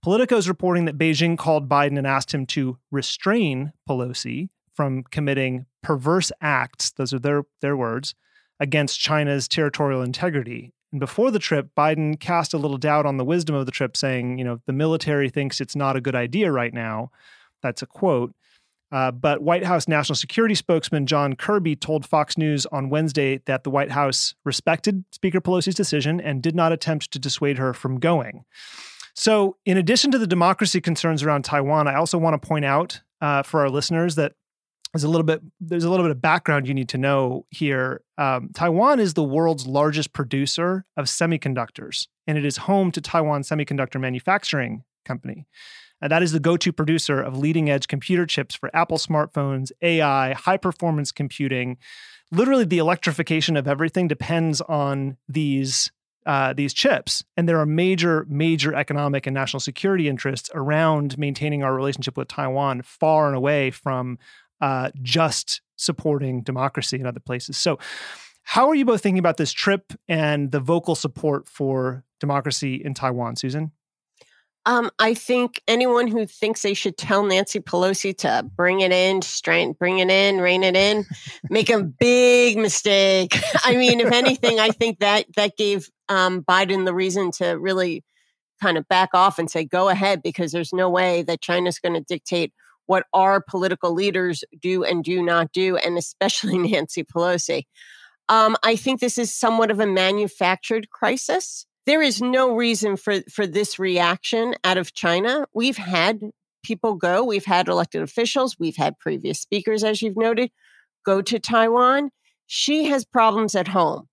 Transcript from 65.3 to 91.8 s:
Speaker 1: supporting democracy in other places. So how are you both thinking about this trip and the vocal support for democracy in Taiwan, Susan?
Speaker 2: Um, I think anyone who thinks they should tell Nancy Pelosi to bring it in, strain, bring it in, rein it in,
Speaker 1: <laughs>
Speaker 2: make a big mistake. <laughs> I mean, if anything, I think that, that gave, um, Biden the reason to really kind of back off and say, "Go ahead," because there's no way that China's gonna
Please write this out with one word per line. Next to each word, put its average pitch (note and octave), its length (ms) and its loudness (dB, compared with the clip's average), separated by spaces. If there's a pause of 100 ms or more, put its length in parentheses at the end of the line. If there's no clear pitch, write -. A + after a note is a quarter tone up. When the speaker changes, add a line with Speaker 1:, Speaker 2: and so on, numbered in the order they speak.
Speaker 1:
supporting C3+ 640 -2
democracy C3 580 -4
in C3 60 -6
other B2 140 -6
places. - 380 -8
So D#3 200 0 (640)
how - 260 4
are D#4 60 4
you C#4 100 4
both A3+ 160 2
thinking F#3 180 2
about F3 180 2
this D3 140 -2
trip - 420 -2 (140)
and D3+ 440 0
the D3 80 0
vocal E3 360 0
support C#3+ 520 -4
for C3 560 -4 (160)
democracy C#3 560 -2
in C#3 180 -8
Taiwan, A#2+ 420 -4
Susan? D3 360 -6 (920)
Speaker 2:
Um, A#3+ 240 2 (100)
I A3 140 4
think B3 540 -2
anyone A#3+ 400 4
who A3 180 0
thinks - 360 -4
they G3+ 120 -2
should G3 240 -4
tell G3 260 0
Nancy G3 380 0
Pelosi F#3 560 0
to A2+ 380 0
bring F#3 260 2
it F#3 100 4
in, F#3 300 4
strain, E3+ 520 -2
bring F3+ 260 0
it F#3 100 2
in, G3 320 4
rein F3+ 220 2
it F#3 120 2
in, G3+ 300 2 (220)
Speaker 1:
<laughs> - 220 -14
Speaker 2:
make A3 200 2
a A3 140 4
big B3 720 6
mistake. G3 840 2 (120)
<laughs> - 120 2
I B3 140 4
mean, A#3+ 240 4
if A#3 100 4
anything, A#3+ 480 4
I A3 120 4
think A3+ 280 -2
that, G3+ 260 2 (120)
that G#3 180 0
gave, G3+ 340 -2 (200)
um, F#3 320 2
Biden F#3+ 440 2
the F3+ 80 0
reason F#3 380 0
to - 280 -2
really F#3 440 -2 (580)
kind F3+ 160 4
of D#3 100 -4
back F#3 260 4
off F#3+ 260 4
and E3 120 -2
say, E3 120 -2
"Go F3+ 240 2
ahead," F#3+ 360 2
because E3+ 280 -4
there's E3+ 220 -4
no F#3 160 2
way F3+ 340 2
that E3 180 -4
China's F3+ 380 -2
gonna E3+ 220 -2